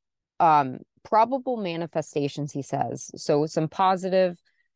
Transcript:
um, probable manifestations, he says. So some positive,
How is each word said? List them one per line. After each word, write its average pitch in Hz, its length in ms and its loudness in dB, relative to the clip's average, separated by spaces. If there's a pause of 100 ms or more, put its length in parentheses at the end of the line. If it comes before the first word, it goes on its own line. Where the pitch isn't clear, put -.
(400)
um, 147 400 4 (240)
probable 247 540 0
manifestations, 160 960 -4
he 143 80 -6
says. - 560 -6
So 151 280 2
some 160 220 -2
positive, 185 760 0 (340)